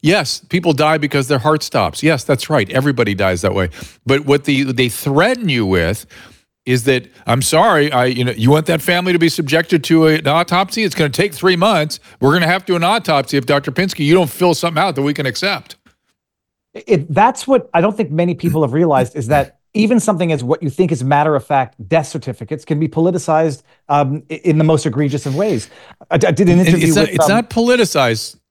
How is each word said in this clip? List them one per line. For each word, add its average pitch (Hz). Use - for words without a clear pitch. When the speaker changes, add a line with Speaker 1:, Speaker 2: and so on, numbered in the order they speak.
Speaker 1:
yes, 165
people 175
die 151
because 139
their 143
heart 151
stops. 95
Yes, 151
that's 139
right. 123
Everybody 127
dies 92
that 95
way. 92
But 139
what 139
the, 139
they 127
threaten 185
you 120
with 92
is 127
that, 127
"I'm 123
sorry, 156
I, 127
you 127
know, 123
you 110
want 156
that 165
family 180
to 170
be 165
subjected 156
to 160
a, 156
an 156
autopsy? 175
It's 190
gonna 151
take 196
three 185
months. 170
We're 135
gonna 170
have 190
to 185
do 175
an 170
autopsy 170
if 127
Doctor 143
Pinsky, 180
you 151
don't 175
fill 175
something 165
out 180
that 139
we 143
can 139
accept." 156
Speaker 2:
It, 170
that's 233
what 262
I 170
don't 208
think 196
many 170
people 156
have 120
realized, 143
is 127
that 143
even 220
something 180
as 135
what 135
you 151
think 151
is 123
matter 147
of 135
fact 135
death 160
certificates -
can 147
be 156
politicized, 160
um, 143
i-, 160
in 156
the 156
most 156
egregious 139
of 135
ways. 170
I 165
d-, 123
I -
did 175
an 175
Speaker 1:
And 180
Speaker 2:
interview 165
Speaker 1:
it's 156
not, 160
Speaker 2:
with, 156
Speaker 1:
it's 160
Speaker 2:
um, 156
Speaker 1:
not 220
politicized. 202